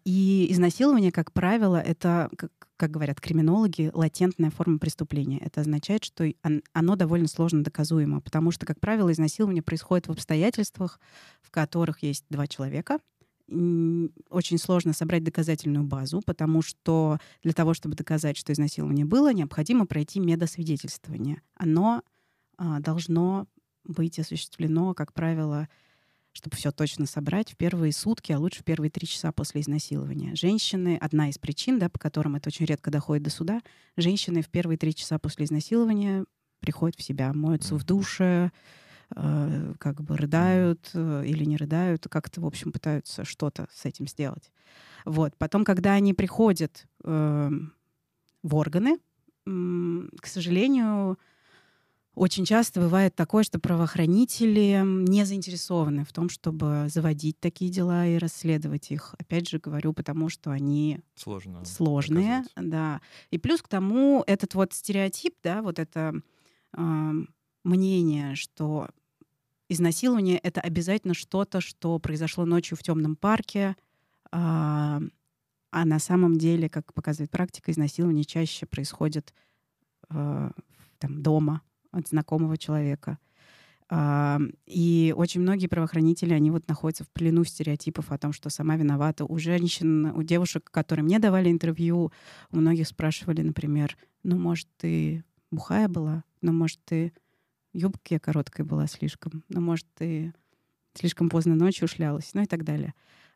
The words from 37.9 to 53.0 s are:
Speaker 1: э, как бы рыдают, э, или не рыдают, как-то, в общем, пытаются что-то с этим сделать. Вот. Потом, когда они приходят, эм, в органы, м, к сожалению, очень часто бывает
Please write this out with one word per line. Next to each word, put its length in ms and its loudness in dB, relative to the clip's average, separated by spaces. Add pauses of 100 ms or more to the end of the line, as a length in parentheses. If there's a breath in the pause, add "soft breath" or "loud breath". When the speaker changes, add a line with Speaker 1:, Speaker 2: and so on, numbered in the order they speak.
Speaker 1:
э, 640 -2
как 240 -4
бы 140 -4
рыдают, 760 2
э, 320 -2
или 200 0
не 120 0
рыдают, 520 -2
как-то, 320 -6
в 40 -4
общем, 260 -6
пытаются 540 -6
что-то 480 -6
с 120 -18
этим 220 -6
сделать. 440 -8 (540 loud breath)
Вот. 320 0
Потом, 280 2
когда 280 4
они 200 4
приходят, 760 0 (180)
эм, 680 0 (680)
в 120 0
органы, 420 2 (500)
м, 640 -2 (120)
к 60 -16
сожалению, 920 2 (960 soft breath)
очень 300 2
часто 360 2
бывает 340 4